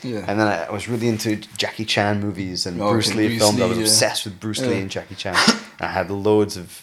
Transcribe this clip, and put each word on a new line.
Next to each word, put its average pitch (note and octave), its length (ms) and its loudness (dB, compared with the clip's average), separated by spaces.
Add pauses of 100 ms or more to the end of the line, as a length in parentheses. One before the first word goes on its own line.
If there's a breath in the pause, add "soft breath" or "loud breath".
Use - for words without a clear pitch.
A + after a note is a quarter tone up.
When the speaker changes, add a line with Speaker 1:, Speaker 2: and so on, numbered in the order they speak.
Speaker 1:
Yeah. A2 240 -6
Speaker 2:
And G2+ 140 0
then G#2+ 80 4
I, E2+ 160 0
I - 60 -8
was G2+ 180 -6
really A#2 180 -2
into G#2+ 300 0
Jackie - 480 -6
Chan G#2 360 2
movies F#2+ 460 -4
and F2 140 -4
Speaker 1:
Oh, G2+ 100 2
Speaker 2:
Bruce G#2+ 200 2
Speaker 1:
okay, G#2 80 0
Speaker 2:
Lee A2 100 4
Speaker 1:
Bruce A#2 140 0
Speaker 2:
films. G#2 180 6
I A#2 60 4
was A2+ 100 0
Speaker 1:
Lee, A2+ 80 0
yeah. G#2+ 60 2
Speaker 2:
obsessed - 340 2
with F#2 160 -10
Bruce A2 200 -4
Lee B2+ 100 0
Speaker 1:
Yeah. F#2+ 120 0
Speaker 2:
and F#2+ 80 -8
Jackie F#2 240 -8
Chan. F#2 220 -6
<coughs> - 440 0
I E2+ 80 -2
had F2+ 220 -2
loads G#2 460 2
of, F2+ 260 -14